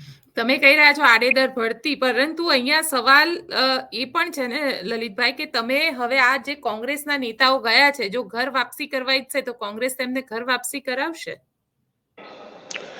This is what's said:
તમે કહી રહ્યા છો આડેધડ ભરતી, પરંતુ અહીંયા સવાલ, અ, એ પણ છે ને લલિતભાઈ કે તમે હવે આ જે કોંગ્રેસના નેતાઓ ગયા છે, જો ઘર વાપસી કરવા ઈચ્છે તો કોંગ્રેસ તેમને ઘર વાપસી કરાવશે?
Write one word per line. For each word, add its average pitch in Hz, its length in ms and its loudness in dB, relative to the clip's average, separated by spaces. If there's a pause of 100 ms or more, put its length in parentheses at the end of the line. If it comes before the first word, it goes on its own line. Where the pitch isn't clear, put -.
(360)
તમે 240 220 0
કહી 277 180 6
રહ્યા 294 180 8
છો 302 80 -4
આડેધડ 254 480 4
ભરતી, 240 460 -4
પરંતુ 277 520 -2
અહીંયા 294 340 2
સવાલ, 285 580 4
અ, 262 540 -2
એ 240 120 -6
પણ 330 260 -2
છે 254 160 -4
ને 262 340 -4
લલિતભાઈ 233 500 -4
કે 302 140 -8
તમે 269 440 0
હવે 254 300 -2
આ 254 180 4
જે 269 180 -8
કોંગ્રેસના 277 600 -4
નેતાઓ 262 420 0
ગયા 240 320 4
છે, 226 180 -4
જો 202 140 -4
ઘર 233 260 -4
વાપસી 254 380 -6
કરવા 262 260 -4
ઈચ્છે 269 280 -2
તો 254 120 -6
કોંગ્રેસ 226 440 -6
તેમને 254 240 -6
ઘર 233 220 -8
વાપસી 247 360 -4
કરાવશે? 269 640 -8 (1600)